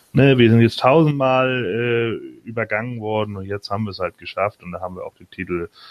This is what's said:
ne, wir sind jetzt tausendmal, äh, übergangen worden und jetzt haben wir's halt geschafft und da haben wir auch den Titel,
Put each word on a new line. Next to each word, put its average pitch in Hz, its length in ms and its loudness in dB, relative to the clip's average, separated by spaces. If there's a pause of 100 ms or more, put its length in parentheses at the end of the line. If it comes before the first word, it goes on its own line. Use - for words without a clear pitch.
(120)
ne, 135 260 4
wir 120 100 8
sind 117 120 6
jetzt 113 180 2
tausendmal, 131 840 2 (580)
äh, 67 260 -20
übergangen 113 520 -6
worden 107 360 -4
und 95 100 -10
jetzt 101 240 -8
haben 104 140 -4
wir's 98 140 -8
halt 87 200 -8
geschafft 95 440 -6
und 87 100 -14
da 87 80 -10
haben 90 140 -10
wir 90 100 -12
auch - 120 -14
den - 140 -20
Titel, 87 400 -8 (200)